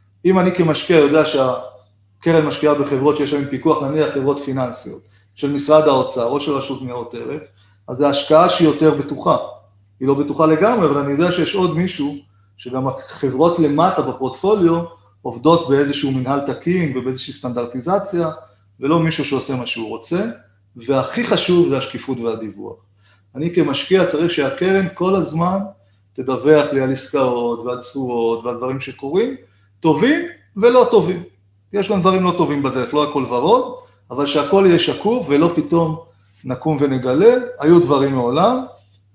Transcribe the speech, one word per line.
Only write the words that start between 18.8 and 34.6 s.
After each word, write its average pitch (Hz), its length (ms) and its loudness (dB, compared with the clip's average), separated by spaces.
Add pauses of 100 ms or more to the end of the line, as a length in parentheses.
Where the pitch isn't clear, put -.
ולא 151 200 0
מישהו 160 240 -2
שעושה 135 320 -4
מה 120 100 -8
שהוא 113 220 -8
רוצה, 170 360 -6 (520)
והכי 135 500 -2
חשוב 175 420 2
זה 135 100 0
השקיפות 123 420 -8
והדיווח. 107 560 -8 (580)
אני 160 200 -6
כמשקיע 165 520 2
צריך 165 240 0
שהקרן 180 640 0
כל 185 200 0
הזמן 170 440 -2 (540)
תדווח 131 600 2
לי 135 80 0
על 131 120 0
עסקאות 120 640 -2
ועל 123 200 -8
תשואות 117 640 -4
ועל 120 120 -6
דברים 131 240 -6
שקורים, 175 560 -4 (440)
טובים 247 460 2 (300)
ולא 240 340 6
טובים. 180 320 2 (500)
יש 202 180 -2
גם 180 100 0
דברים 185 240 2
לא 180 120 2
טובים 147 260 0
בדרך, 127 320 -4
לא 147 160 0
הכל 139 180 -2
ורוד, 160 460 0 (360)
אבל 135 160 -4
שהכל 175 400 2